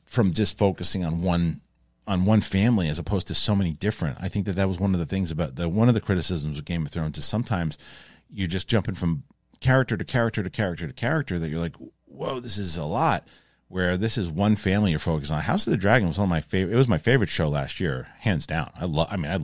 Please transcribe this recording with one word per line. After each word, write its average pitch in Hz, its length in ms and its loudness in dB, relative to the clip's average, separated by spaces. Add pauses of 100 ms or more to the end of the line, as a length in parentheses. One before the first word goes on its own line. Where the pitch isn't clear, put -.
from 98 280 2
just 101 240 0
focusing 95 460 0
on 82 180 -2
one, 85 400 0 (460)
on 92 180 2
one 107 160 6
family 98 480 2
as 76 80 -2
opposed 90 300 -2
to - 80 -2
so 107 200 2
many 92 180 2
different. 85 460 -2
I 92 100 -4
think 98 160 -2
that 95 100 -2
that 98 120 2
was 92 120 -2
one 98 140 2
of 87 60 2
the 82 60 -2
things 95 240 -2
about 78 260 -4
the, 85 140 -2
one 107 180 2
of 123 60 6
the 110 80 0
criticisms 78 560 -2
of 73 80 -8
Game 85 180 -2
of 73 80 -6
Thrones 78 280 -4
is 71 60 -2
sometimes 95 520 -2 (540)
you're 98 160 -4
just 90 200 -4
jumping 98 280 0
from 82 280 -2 (360)
character 131 360 2
to 87 100 -4
character 117 360 0
to 92 80 -4
character 87 380 -4
to 67 60 -10
character 131 440 -2
that 82 120 -4
you're 80 100 -4
like, 85 160 -4 (300)
"Whoa, 123 340 -8
this 110 180 -6
is 87 200 -4
a 80 60 -4
lot." 107 440 0 (420)
Where 92 260 0
this 107 220 0
is 90 120 -2
one 101 280 2
family 98 340 2
you're 76 80 0
focused 78 320 -2
on. 76 100 0
House 127 240 0
of 214 60 0
the 160 60 2
Dragon 101 320 4
was 80 80 -4
one 101 80 2
of 92 40 2
my 82 120 2
favorite. 92 320 -2
It 120 40 2
was 127 120 6
my 87 80 4
favorite 117 320 2
show 80 180 0
last 71 320 -2
year, 69 380 -4
hands 85 280 0
down. 80 320 -4
I 78 60 -8
lo-, 80 260 0
I 104 60 -6
mean, 78 160 -4
I 95 120 -2